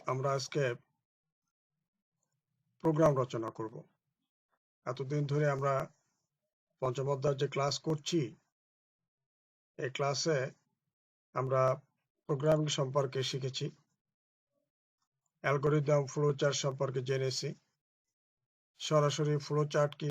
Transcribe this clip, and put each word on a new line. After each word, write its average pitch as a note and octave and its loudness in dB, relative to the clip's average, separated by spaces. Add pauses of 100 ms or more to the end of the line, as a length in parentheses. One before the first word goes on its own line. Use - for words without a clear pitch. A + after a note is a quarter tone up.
(120)
আমরা C3 -2
আজকে C#3 -2 (2250)
প্রোগ্রাম D#3 6
রচনা A2+ -4
করব। A2 -8 (1160)
এতদিন C#3 -4 (100)
ধরে D3+ 2 (100)
আমরা C#3 0 (1080)
পঞ্চম C3 -2
অধ্যায়ের C3+ 0
যে C#3+ 2
ক্লাস C#3 0 (120)
করছি, D#3+ 0 (1600)
এই C3 -4
ক্লাসে C#3+ 0 (1000)
আমরা C3 2 (680)
প্রোগ্রামিং D#3 2 (120)
সম্পর্কে C3+ -2 (120)
শিখেছি, C3+ -6 (1800)
অ্যালগরিদম, D3 2 (100)
ফ্লোচার্ট D3 2
সম্পর্কে C3+ -2
জেনেছি, C3 -2 (1400)
সরাসরি D3 2 (120)
ফ্লোচার্ট D3 2
কি D3+ -4